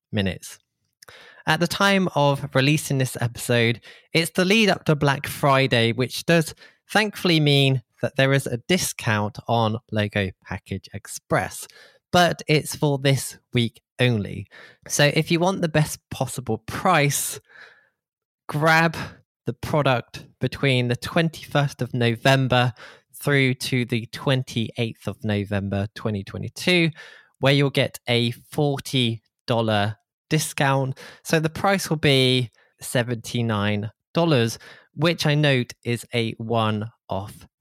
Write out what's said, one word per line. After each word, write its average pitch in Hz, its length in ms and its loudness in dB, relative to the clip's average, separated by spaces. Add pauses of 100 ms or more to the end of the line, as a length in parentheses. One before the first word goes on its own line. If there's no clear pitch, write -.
(120)
minutes. 95 460 -4 (880)
At 156 140 0
the 175 60 2
time 196 480 2
of 143 400 0
releasing 139 440 2
this 127 200 -2
episode, 117 600 0 (320)
it's 165 200 0
the 185 120 2
lead 208 240 4
up - 160 0
to 156 100 2
Black 143 320 0
Friday, 131 680 2
which 120 340 -6
does 165 280 2 (360)
thankfully 196 500 2
mean 139 420 4 (200)
that 117 140 -4
there 135 180 2
is 135 120 0
a 120 120 -4 (100)
discount 107 680 -2 (100)
on 113 300 2 (120)
Logo 104 380 -2 (160)
Package - 480 -12
Express, - 720 -6 (440)
but 175 360 2
it's 143 300 0
for 143 220 0
this 135 400 0 (160)
week 117 260 -2 (180)
only. 104 500 -2 (400)
So 147 260 2
if 156 160 0
you 170 80 2
want 185 240 0
the 170 60 0
best 151 320 0 (100)
possible 123 480 -6
price, - 840 0 (1080)
grab 160 480 4 (500)
the 123 60 -2
product - 760 -2 (140)
between 127 480 0
the 120 80 -2
twenty-first - 840 -2
of 123 140 -6
November 123 800 2 (420)
through 135 400 0
to 123 300 -4
the 117 220 -4
twenty-eighth 120 1000 -4
of 101 160 -8
November, 101 720 -2
twenty 104 300 -6
twenty-two, 160 680 -2 (480)
where 135 140 4
you'll 143 180 2
get 131 380 -2
a 120 240 0 (180)
forty 135 720 -2 (240)
dollar 110 500 0 (320)
discount. 139 720 0 (240)
So - 160 0
the 156 100 0
price 196 400 -2
will 160 100 -2
be 131 520 2 (300)
seventy-nine 110 1120 -2 (200)
dollars, 143 460 2 (360)
which 165 320 0
I 147 100 2
note 139 380 2 (100)
is 120 280 -4
a 113 200 -2
one-off 107 1120 -4 (140)